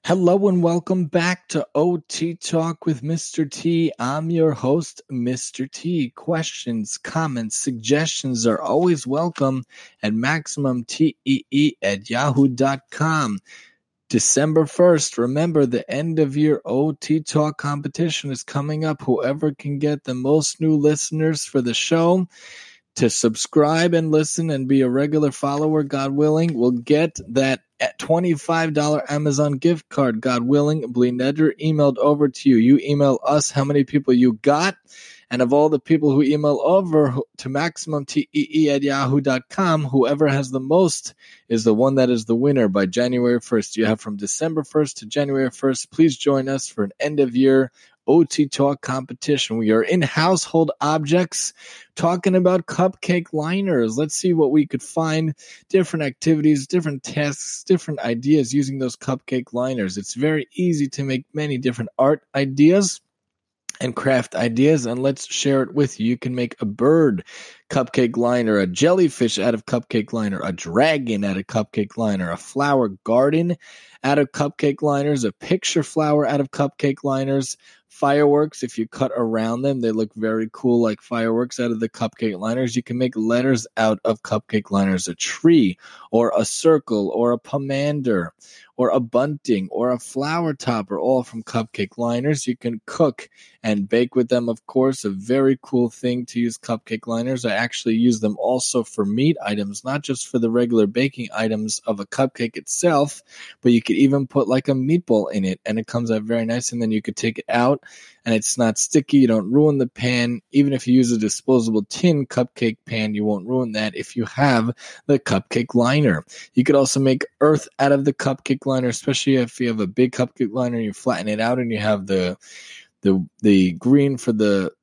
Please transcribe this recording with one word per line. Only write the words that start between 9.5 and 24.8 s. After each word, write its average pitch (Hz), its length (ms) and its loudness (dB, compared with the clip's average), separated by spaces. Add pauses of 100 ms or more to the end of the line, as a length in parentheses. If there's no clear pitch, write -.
at 107 120 -2
maximum 131 680 -2
T - 400 0
E 135 260 0
E 143 320 2
at 101 280 -4
yahoo 135 400 2
dot 135 320 0 (100)
com. 147 480 -2 (680)
December 156 560 2
first, 175 520 2
remember 147 480 2
the 120 240 -4
end 156 300 -4
of 139 160 0
year 151 300 2
O 139 260 0
T 151 300 -2
Talk 151 360 -2
competition 147 720 -6
is 131 140 -8
coming 151 400 -6
up. 156 200 -4
Whoever 139 500 -2
can 143 260 -8
get 147 240 -2
the 127 120 -8
most 139 440 0
new 156 160 2
listeners 151 680 0
for 139 160 -2
the 120 120 -2
show 175 540 2 (680)
to 117 120 2
subscribe 156 840 0
and 160 180 0
listen 156 400 0
and 135 160 -4
be 135 140 4